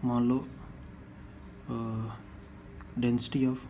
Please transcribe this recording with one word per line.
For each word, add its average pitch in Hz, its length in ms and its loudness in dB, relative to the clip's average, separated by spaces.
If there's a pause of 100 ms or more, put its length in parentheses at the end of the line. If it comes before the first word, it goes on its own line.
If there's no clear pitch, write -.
मान 120 240 6
लो, 131 100 6 (1300)
अ, 123 60 -2 (1300)
density 120 460 4
of 127 240 2